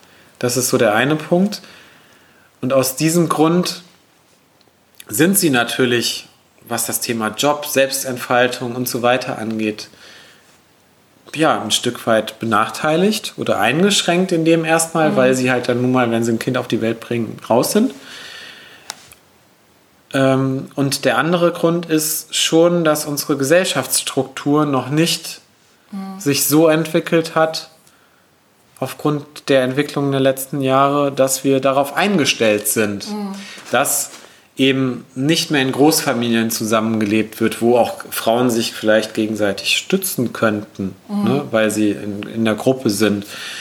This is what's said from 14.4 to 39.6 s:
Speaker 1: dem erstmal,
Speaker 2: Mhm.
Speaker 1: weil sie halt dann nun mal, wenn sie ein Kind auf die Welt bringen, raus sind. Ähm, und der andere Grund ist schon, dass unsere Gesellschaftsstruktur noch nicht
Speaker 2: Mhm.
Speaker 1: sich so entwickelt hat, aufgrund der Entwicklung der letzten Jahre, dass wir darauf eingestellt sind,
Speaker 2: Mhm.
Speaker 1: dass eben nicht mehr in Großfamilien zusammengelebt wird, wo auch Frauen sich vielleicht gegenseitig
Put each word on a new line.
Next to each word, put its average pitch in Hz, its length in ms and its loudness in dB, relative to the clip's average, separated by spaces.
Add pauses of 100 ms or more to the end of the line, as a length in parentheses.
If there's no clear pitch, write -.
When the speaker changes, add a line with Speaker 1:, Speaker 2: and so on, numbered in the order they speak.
Speaker 1:
dem 165 200 4
erstmal, 160 460 0
Speaker 2:
Mhm. - 60 -2
Speaker 1:
weil 131 180 4
sie 127 160 0
halt 123 180 -2
dann 123 120 0
nun 127 100 2
mal, 123 180 4
wenn 117 140 0
sie 117 80 0
ein 113 80 0
Kind 127 180 -2
auf 120 100 -4
die 110 140 -2
Welt 113 180 -2
bringen, 117 380 -6 (120)
raus 120 240 2
sind. 233 200 2 (2250)
Ähm, 135 640 0
und 139 300 -2
der 117 120 2
andere 170 340 2
Grund 170 360 0
ist - 460 -4
schon, 170 520 4
dass 151 200 2
unsere 147 320 -2
Gesellschaftsstruktur 147 1300 0
noch 131 240 -2
nicht - 520 -2 (500)
Speaker 2:
Mhm. - 280 -12
Speaker 1:
sich 139 260 0
so 156 240 4
entwickelt 165 640 0
hat, 160 340 -2 (1080)
aufgrund - 720 -4
der 135 140 4
Entwicklung 139 480 -2
der 135 100 0
letzten 135 400 -2
Jahre, 139 500 2
dass 135 320 0
wir 135 160 2
darauf 135 360 0
eingestellt 127 720 0
sind, 104 440 -2
Speaker 2:
Mhm. 101 220 -8 (380)
Speaker 1:
dass 135 400 -2 (440)
eben 131 580 0
nicht 160 380 -2
mehr 143 100 2
in 131 100 0
Großfamilien 120 800 2
zusammengelebt 110 920 0
wird, 110 200 0
wo 120 160 4
auch - 320 0
Frauen 120 400 0
sich 113 240 -2
vielleicht 110 400 0
gegenseitig 107 640 -2